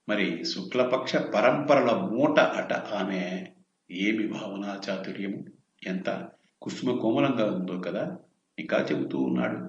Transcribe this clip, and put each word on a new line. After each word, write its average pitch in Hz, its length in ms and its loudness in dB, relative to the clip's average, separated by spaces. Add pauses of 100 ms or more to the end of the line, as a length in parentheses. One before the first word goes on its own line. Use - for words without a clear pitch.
మరి 90 360 0
శుక్లపక్ష - 720 0
పరంపరల 131 960 4
మూట 151 260 4
అట - 340 2
ఆమె. 95 720 -4 (460)
ఏమి 104 360 0
భావనా 98 520 -8 (100)
చాతుర్యము, 98 560 -6 (420)
ఎంత 92 400 -4 (340)
కుసుమ 117 340 -2
కోమలంగా 113 560 2
ఉందో 92 280 -4
కదా. 95 380 -4 (420)
ఇంకా 78 320 0
చెబుతూ 67 260 0
ఉన్నాడు, 62 400 0 (120)